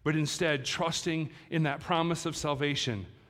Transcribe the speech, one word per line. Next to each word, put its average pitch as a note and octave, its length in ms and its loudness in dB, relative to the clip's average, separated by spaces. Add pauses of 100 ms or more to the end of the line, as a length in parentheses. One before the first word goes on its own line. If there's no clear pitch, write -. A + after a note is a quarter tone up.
but D3+ 120 2
instead D3+ 480 2
trusting E3 640 -2 (220)
in D#3+ 140 2
that C#3+ 160 0
promise E3 440 2
of D#3+ 100 -2
salvation C#3 680 -2 (260)